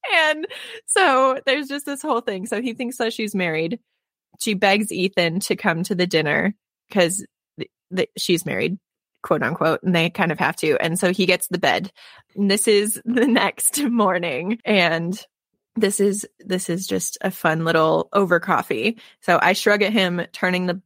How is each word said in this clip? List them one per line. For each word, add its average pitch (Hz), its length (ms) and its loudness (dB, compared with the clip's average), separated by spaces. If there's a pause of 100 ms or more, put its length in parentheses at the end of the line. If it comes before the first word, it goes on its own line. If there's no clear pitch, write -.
(140)
And 311 340 2 (400)
so 262 580 4
there's 277 220 0
just 277 180 -8
this 277 160 -6
whole 254 200 0
thing. 196 240 -6
So 220 160 -4
he 240 120 -4
thinks 254 240 -6
that 233 160 -2
she's 214 220 -4
married. 170 440 0 (600)
She 220 140 -2
begs 208 380 2
Ethan 180 500 0
to - 140 -2
come 165 280 0
to 196 120 -2
the 180 120 0
dinner 175 480 0 (360)
'cause 185 340 2 (320)
th-, - 120 -10 (260)
th-, 185 220 0
she's 170 280 0
married, 160 320 -2 (460)
quote 147 200 0
unquote, 156 400 0
and 180 120 2
they 170 140 2
kind 170 220 -2
of - 80 -4
have 147 180 0
to. 151 240 2
And 170 180 -2
so 185 140 2
he 185 120 2
gets 185 220 0
the 180 120 -4
bed. 135 320 0 (440)
And 196 160 0
this 214 160 2
is 208 340 2
<laughs> - 40 -18
the 247 220 2
next - 560 0
morning. 185 800 0
And 170 520 2 (580)
this 202 260 0
is, 202 260 0 (120)
this 185 300 -6
is 185 180 -4
just - 340 -4
a 190 100 -2
fun 165 320 0
little 160 480 2
over 180 300 2
coffee. 160 580 -2 (220)
So 175 200 2
I 180 120 4
shrug 208 300 2
at 202 100 0
him, 180 280 0 (120)
turning 180 320 -2
the 180 200 -4